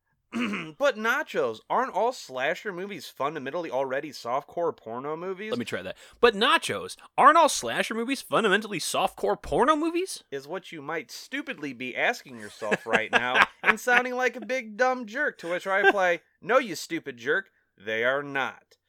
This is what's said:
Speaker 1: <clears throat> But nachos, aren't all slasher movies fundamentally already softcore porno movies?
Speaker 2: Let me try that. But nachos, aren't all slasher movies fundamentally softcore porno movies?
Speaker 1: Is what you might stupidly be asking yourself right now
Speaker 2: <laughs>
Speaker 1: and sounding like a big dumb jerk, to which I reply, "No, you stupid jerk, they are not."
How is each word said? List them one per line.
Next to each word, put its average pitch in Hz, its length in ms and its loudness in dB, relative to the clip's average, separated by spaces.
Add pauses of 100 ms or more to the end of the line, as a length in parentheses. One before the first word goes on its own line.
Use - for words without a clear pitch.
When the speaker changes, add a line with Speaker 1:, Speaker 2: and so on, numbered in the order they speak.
(300)
Speaker 1:
<clears throat> 202 480 -6
But 262 200 0
nachos, 214 640 0 (100)
aren't 220 240 0
all 226 180 2
slasher 151 580 -4
movies 185 380 -8
fundamentally 151 600 -4
already 135 400 -2
softcore 139 680 -2
porno 135 400 -8
movies? 190 340 -8
Speaker 2:
Let 120 80 -2
me 117 60 -4
try 101 160 -6
that. 92 160 -10 (240)
But 233 140 6
nachos, 196 600 0 (200)
aren't 294 220 10
all 302 100 8
slasher 147 460 -2
movies 233 260 -2
fundamentally 202 580 2
softcore 190 640 0
porno 240 340 4
movies? 339 560 -2
Speaker 1:
Is 139 160 -10
what 175 240 -10
you 160 120 -12
might 156 280 -6
stupidly 233 640 -8
be 123 240 -8
asking 143 420 -2
yourself 107 480 -6
right 110 240 0
now 127 440 4
Speaker 2:
<laughs> - 80 -20
Speaker 1:
and 202 180 2
sounding 247 360 2
like 247 200 -2
a 233 80 -12
big 220 320 -4
dumb 254 300 2
jerk, 247 320 -4
to 170 100 -8
which 175 180 -4
I 190 120 2
reply, 196 420 4 (220)
"No, 214 160 4
you 220 160 -2
stupid 143 420 -8
jerk, 147 320 -2 (340)
they 110 220 -2
are 135 180 2
not." 135 540 -6 (120)